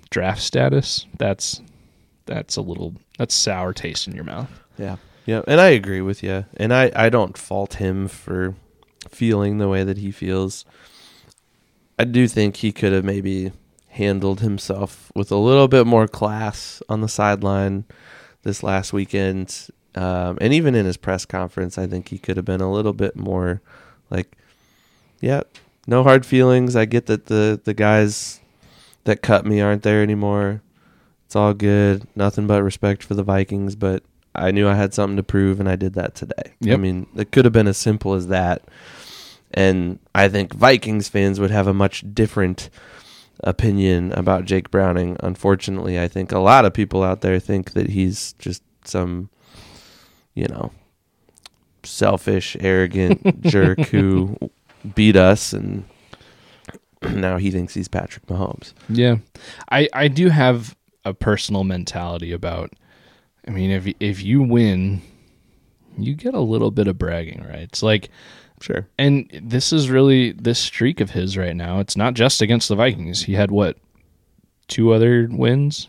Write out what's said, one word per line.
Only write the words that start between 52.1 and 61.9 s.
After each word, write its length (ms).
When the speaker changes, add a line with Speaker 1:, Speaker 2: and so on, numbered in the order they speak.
Speaker 2:
arrogant 840
Speaker 1:
<laughs> 40
Speaker 2:
jerk 400
who 500
beat 220
us, 360
and 320
<clears throat> 0
now 340
he 140
thinks 240
he's 140
Patrick 380
Mahomes. 460
Speaker 1:
Yeah. 280
I, 220
I 160
do 220
have 460
a 100
personal 500
mentality 680